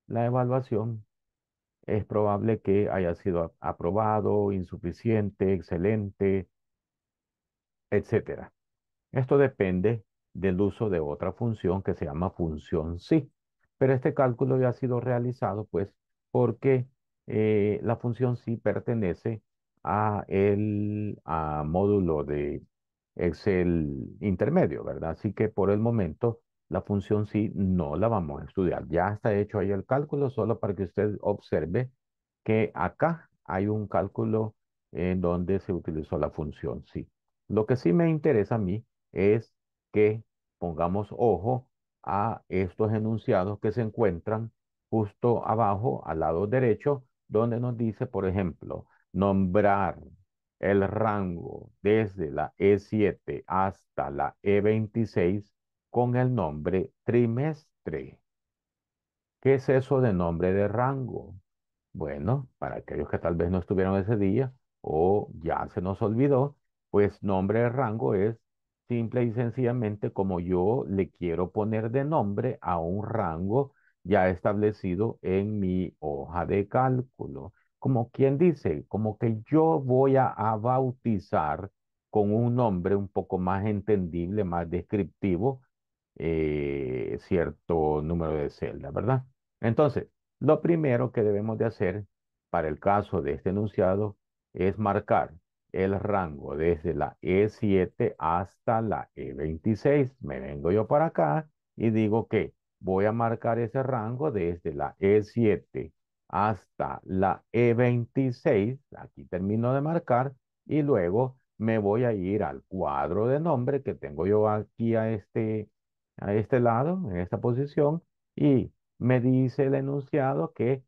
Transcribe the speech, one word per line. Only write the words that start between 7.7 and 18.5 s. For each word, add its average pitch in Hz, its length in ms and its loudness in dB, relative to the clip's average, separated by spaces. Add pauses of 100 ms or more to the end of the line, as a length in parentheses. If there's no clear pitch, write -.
etcétera. - 640 -2 (600)
Esto 135 260 2
depende 107 680 2 (300)
del 92 260 0
uso 101 300 0
de 85 100 0
otra 76 320 -4
función 95 500 -2
que 92 120 -2
se - 100 -6
llama 80 260 -4
función 82 680 -4
sí. - 340 0 (460)
Pero 135 160 4
este 151 180 0
cálculo 131 480 2
ya 127 80 2
ha 120 60 0
sido 123 260 -2
realizado, 120 680 -2
pues, 87 240 -4 (360)
porque, 127 560 2 (400)
eh, 107 560 2
la 117 140 0
función 123 400 -2
sí 117 220 -6